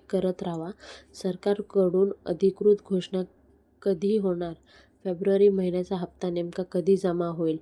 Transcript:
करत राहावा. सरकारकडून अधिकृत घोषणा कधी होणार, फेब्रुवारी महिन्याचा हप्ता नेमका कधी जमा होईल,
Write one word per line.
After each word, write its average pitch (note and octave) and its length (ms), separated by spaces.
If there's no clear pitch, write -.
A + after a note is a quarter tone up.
करत F#3 340
राहावा. E3+ 280
सरकारकडून F#3+ 1000
अधिकृत G3 500
घोषणा F#3 320
कधी G3+ 360
होणार, F3 360
फेब्रुवारी G3 460
महिन्याचा F3+ 460
हप्ता F3+ 340
नेमका F3 340
कधी F#3 340
जमा F3 280
होईल, E3 360